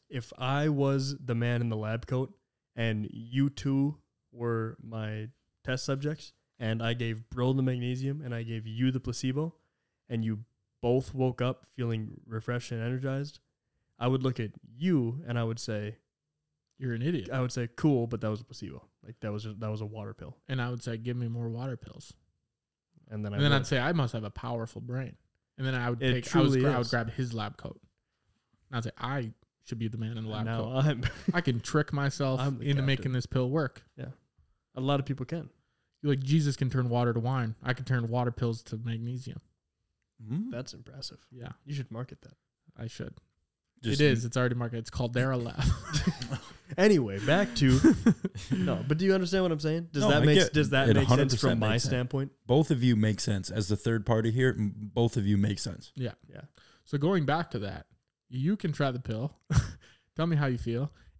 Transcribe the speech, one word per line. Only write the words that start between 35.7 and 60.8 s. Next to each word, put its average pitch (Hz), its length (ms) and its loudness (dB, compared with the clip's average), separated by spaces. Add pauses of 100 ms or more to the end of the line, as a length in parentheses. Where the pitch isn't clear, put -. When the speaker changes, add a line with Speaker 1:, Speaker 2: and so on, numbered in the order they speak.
Speaker 2:
You're 147 100 2
like, 135 120 0
"Jesus 147 320 4
can 135 140 0
turn 127 180 0
water 120 240 2
to 117 80 0
wine. 120 420 -2
I 127 100 0
can 123 120 -8
turn 123 240 0
water 120 240 0
pills 117 320 -2
to - 140 -10
magnesium." 117 640 -6 (800)
Speaker 3:
Mm. 147 300 -4
Speaker 1:
That's 135 240 -10
impressive. - 560 -16
Speaker 2:
Yeah. 120 220 -14 (120)
Speaker 1:
You 143 100 -10
should 135 180 -8
market 117 300 -10
that. - 120 -20 (420)
Speaker 2:
I 117 120 -8
should. - 260 -12 (680)
Speaker 3:
Just 123 180 2
Speaker 2:
It 147 120 8
is. 117 120 2
It's 117 120 -4
already 123 180 2
marketed. 120 260 -4
It's 113 100 -10
Caldera 123 460 0
Lab. 120 260 -4
<laughs> - 800 0 (380)
Speaker 1:
Anyway, 151 420 6
back 156 360 2
to 131 220 8 (400)
Speaker 2:
<laughs> - 320 -8
Speaker 1:
no. 185 380 0
But 151 100 2
do 180 60 0
you 190 100 6
understand 190 300 2
what 170 80 2
I'm 151 80 -2
saying? 160 320 -2
Does 143 100 0
Speaker 3:
No, - 60 6
Speaker 1:
that 143 140 6
Speaker 3:
I - 40 8
Speaker 1:
make 151 120 8
Speaker 3:
get 180 140 6
Speaker 1:
does 147 180 4
that 135 180 4
Speaker 3:
it 110 60 8
Speaker 1:
make - 80 8
sense - 40 2
Speaker 3:
a - 20 4
hundred 135 220 6
percent 123 100 0 (120)
Speaker 1:
from 117 80 2
my 110 120 2
Speaker 3:
makes 120 120 2
sense. 127 60 -2
Speaker 1:
standpoint? 135 420 -2 (140)
Speaker 3:
Both 143 240 6
of 127 120 2
you 123 140 8
make 107 240 2
sense 98 300 -2
as 104 180 -2
the 104 80 2
third 113 300 -2
party 113 260 2
here. 131 160 4 (100)
M-, 104 180 0
both 107 400 0
of 101 100 0
you 104 100 6
make 101 220 2
sense. - 360 -10
Speaker 2:
Yeah. 123 180 -6 (160)
Speaker 1:
Yeah. 98 120 -18 (440)
Speaker 2:
So - 140 -4
going 165 280 2
back 156 260 0
to 120 80 -4
that, 95 260 -8 (420)
you 139 280 0
can 175 160 -2
try 143 180 0
the 123 80 -4
pill. 123 380 -6 (380)
<laughs> - 420 -20
Tell 160 100 -2
me 170 100 2
how 143 100 2
you 127 120 0
feel. 120 320 -4 (300)